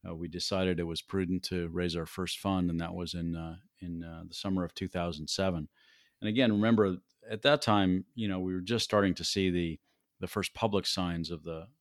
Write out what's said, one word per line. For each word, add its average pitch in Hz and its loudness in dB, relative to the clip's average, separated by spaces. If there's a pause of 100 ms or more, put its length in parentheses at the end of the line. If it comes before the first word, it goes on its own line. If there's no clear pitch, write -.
uh, 87 -6
we 82 -6
decided 90 0
it 85 -2
was 82 -4
prudent 92 -2
to 87 -2
raise 85 -2
our 82 -4
first - -6
fund, 92 2
and 82 -2
that 85 -6
was 90 -6
in, 85 -6
uh, 82 -8 (240)
in, 85 -8
uh, 82 -14
the - -18
summer 95 -2
of 82 -8
two 95 -6
thousand 85 -4
seven. 87 0 (520)
And 107 -2
again, 113 4
remember, 104 4 (300)
at 110 -6
that 147 6
time, 95 4 (100)
you 110 -2
know, 92 -2
we 92 -2
were 92 -2
just 110 0
starting 101 4
to 82 -6
see 95 2
the, 85 -2 (400)
the 92 -6
first - -4
public 101 0
signs 85 -2
of 78 -10
the 82 -8 (140)